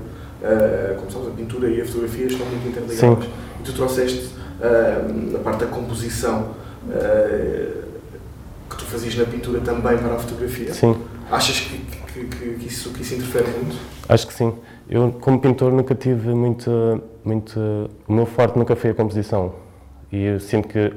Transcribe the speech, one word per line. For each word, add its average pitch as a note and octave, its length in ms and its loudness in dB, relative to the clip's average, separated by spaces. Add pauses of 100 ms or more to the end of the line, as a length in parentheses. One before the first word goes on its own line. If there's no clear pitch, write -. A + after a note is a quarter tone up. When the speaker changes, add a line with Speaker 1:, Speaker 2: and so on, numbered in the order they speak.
(440)
Speaker 1:
eh, G#2+ 560 2
como - 100 -8
sabes, B2+ 200 -6
a - 20 -6
pintura A#2 380 -4
e - 120 2
a - 40 -4
fotografia A#2 420 -4
estão B2+ 180 -4
muito B2 220 -4
interligadas. A#2 300 -6
Speaker 2:
Sim. A#2 340 6 (280)
Speaker 1:
E - 40 -10
tu C3+ 100 -8
trouxeste, B2+ 560 0 (320)
eh, A2 760 2
a - 40 -4
parte A2 240 -2
da A#2 40 0
composição, A#2 800 -2 (420)
eh, - 800 2 (1000)
que - 80 -10
tu - 80 -10
fazias A2+ 300 -4
na A#2 100 4
pintura A#2+ 360 -2
também A#2+ 360 2
para - 180 0
a - 40 -2
fotografia? A#2+ 540 -4
Speaker 2:
Sim. A#2 220 6 (360)
Speaker 1:
Achas - 300 2
que, - 160 -6
que, - 480 -10
que, A#2+ 300 -6
que A#2+ 120 -10
isso, - 240 -8
que - 100 -8
isso B2+ 140 -6
interfere B2 340 0
muito? A#2 260 -4 (320)
Speaker 2:
Acho - 200 6
que - 60 -14
sim. A2+ 200 2 (360)
Eu, A#2+ 300 4
como C3 200 4
pintor, B2+ 320 4
nunca C3 240 4
tive A#2+ 380 0
muito, A#2+ 360 2 (540)
muito, A2 340 -2 (500)
o G#2+ 60 2
meu A2+ 120 6
forte A#2 340 4
nunca A#2 160 4
foi A2+ 160 2
a - 20 0
composição. G2+ 600 0 (580)
E G2+ 140 -2
eu G2+ 160 0
sinto G#2 260 0
que, G#2 300 2